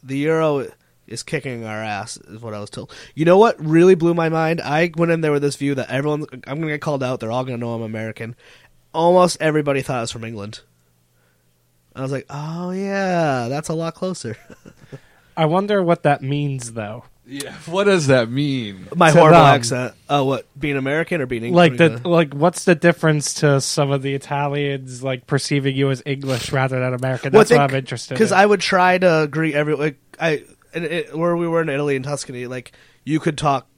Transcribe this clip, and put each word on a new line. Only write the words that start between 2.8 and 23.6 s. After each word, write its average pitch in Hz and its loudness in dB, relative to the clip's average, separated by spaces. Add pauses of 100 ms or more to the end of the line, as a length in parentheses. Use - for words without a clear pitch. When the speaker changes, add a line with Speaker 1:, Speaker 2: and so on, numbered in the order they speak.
Speaker 1:
You 151 -2
know 175 6
what 220 6 (100)
really 170 6
blew 170 0
my 170 0
mind? 160 -2
I 160 0
went 170 2
in 165 0
there 156 0
with 143 0
this 143 -2
view 139 -2
that 131 -6
everyone, 147 -4 (240)
I'm 139 -8
gonna 156 -6
get 143 -8
called 139 -4
out. 127 -6
They're 110 -8
all 127 -4
gonna 127 -8
know 117 -6
I'm 117 -6
American. 110 -10 (580)
Almost 175 4
everybody 147 0
thought 127 -4
I - -4
was 113 -6
from 113 -12
England. 110 -12 (1300)
I - -10
was 135 -6
like, 135 -8
"Oh, 160 -8
yeah, 185 -2
that's 143 -6
a 165 -2
lot 165 -6
closer." 170 -8 (500)
<laughs> - -20
Speaker 2:
I 160 2
wonder 196 2
what 170 0
that 143 2
means, 135 -6
though. 113 -10 (240)
Speaker 3:
Yeah, 139 -12 (120)
what 185 0
does 185 4
that 127 4
mean? 123 -4
Speaker 1:
My 170 6
Speaker 2:
To 151 8
Speaker 1:
horrible 165 10
Speaker 2:
them. 151 8
Speaker 1:
accent. 123 -4 (140)
Oh, 143 2
what? 135 -2 (120)
Being 143 -4
American 151 -2
or 131 -4
being 117 -6
Eng-, 123 -2
Speaker 2:
Like, 165 6
the, 165 4
Speaker 1:
England? 120 -2
Speaker 2:
like, 165 0
what's 160 -2
the 180 4
difference 156 2
to 143 2